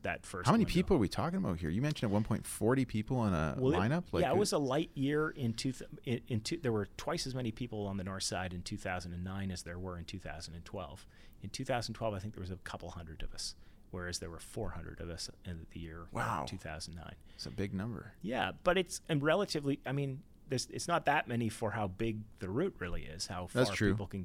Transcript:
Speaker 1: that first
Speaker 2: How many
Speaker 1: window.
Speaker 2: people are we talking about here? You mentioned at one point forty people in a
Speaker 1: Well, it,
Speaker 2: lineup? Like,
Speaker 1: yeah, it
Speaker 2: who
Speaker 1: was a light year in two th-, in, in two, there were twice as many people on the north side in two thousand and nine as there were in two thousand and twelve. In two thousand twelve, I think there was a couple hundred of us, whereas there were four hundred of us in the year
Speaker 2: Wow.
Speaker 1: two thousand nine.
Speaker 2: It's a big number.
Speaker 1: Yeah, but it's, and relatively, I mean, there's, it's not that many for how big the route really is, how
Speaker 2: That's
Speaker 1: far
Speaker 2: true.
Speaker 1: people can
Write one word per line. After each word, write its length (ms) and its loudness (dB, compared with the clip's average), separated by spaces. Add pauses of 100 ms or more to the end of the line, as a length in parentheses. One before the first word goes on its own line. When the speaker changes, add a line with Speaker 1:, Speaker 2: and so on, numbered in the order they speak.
Speaker 1:
that 240 -4
first 200 -2
Speaker 2:
How 60 8
many 120 8
Speaker 1:
window. 100 0
Speaker 2:
people 220 6
are 40 6
we 80 6
talking 300 0
about 220 0
here? 100 0
You 120 2
mentioned 280 0
at 20 2
one 120 6
point 220 0
forty 380 4
people 420 2
in 60 6
a 260 4
Speaker 1:
Well, 160 6
it, 20 4
Speaker 2:
lineup? 340 4
Like, 120 4
Speaker 1:
yeah, 80 4
it 40 6
Speaker 2:
who 60 6
Speaker 1:
was 120 4
a 60 4
light 360 2
year 360 4
in 220 0
two 180 0
th-, 180 -8 (160)
in, 220 0
in 140 2
two, 160 -2
there 160 2
were 140 2 (100)
twice 320 -2
as 80 -6
many 160 0
people 340 -4
on 100 -2
the 80 -2
north 200 -4
side 300 -2
in 80 -4
two 160 -6
thousand 340 -4
and 100 -4
nine 300 -2
as 100 -6
there 160 -8
were 200 -6
in 60 -8
two 140 -10
thousand 380 -10
and 80 -12
twelve. 420 -10 (360)
In 80 -8
two 140 -6
thousand 300 -2
twelve, 200 -2
I 40 -2
think 160 -6
there 60 -10
was 100 -6
a 60 -4
couple 340 -10
hundred 320 -10
of 120 -2
us, 200 -6 (360)
whereas 280 -4
there 120 -6
were 100 -10
four 300 -4
hundred 300 -8
of 100 -6
us 180 -6 (160)
in 280 -8
the 60 -10
year 320 -10
Speaker 2:
Wow. 380 -2
Speaker 1:
two 80 -8
thousand 400 -8
nine. 180 -12 (200)
Speaker 2:
It's 120 -10
a 40 -8
big 240 -4
number. 380 -4 (100)
Speaker 1:
Yeah, 300 0 (100)
but 160 4
it's, 300 -2
and 120 4
relatively, 640 2
I 60 -2
mean, 320 -2 (260)
there's, 220 0
it's 160 -4
not 200 4
that 200 6
many 220 2
for 240 0
how 160 0
big 320 0 (180)
the 100 -4
route 300 0
really 280 -2
is, 200 -6
how 260 -4
Speaker 2:
That's 180 6
Speaker 1:
far 60 -2
Speaker 2:
true. 160 6
Speaker 1:
people 140 0
can 180 -4